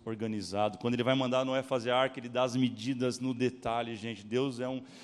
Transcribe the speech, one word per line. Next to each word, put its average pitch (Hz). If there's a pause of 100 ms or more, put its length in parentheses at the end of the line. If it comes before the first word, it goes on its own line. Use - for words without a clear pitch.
organizado. 107
Quando 120
ele 120
vai 131
mandar 131
Noé 131
fazer 123
a 123
arca, 131
ele 120
dá 127
as 123
medidas 123
no 131
detalhe, 120
gente. 104
Deus 123
é 127
um, 131 (220)